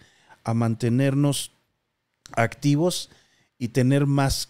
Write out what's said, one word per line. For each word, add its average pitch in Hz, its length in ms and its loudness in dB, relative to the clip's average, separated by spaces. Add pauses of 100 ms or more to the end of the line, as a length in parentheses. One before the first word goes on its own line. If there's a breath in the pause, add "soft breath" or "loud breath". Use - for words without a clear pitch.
(440 soft breath)
a 113 100 -2
mantenernos 127 960 0 (800)
activos 143 800 -2 (480 soft breath)
y 120 100 -6
tener 135 380 2
más, 139 440 0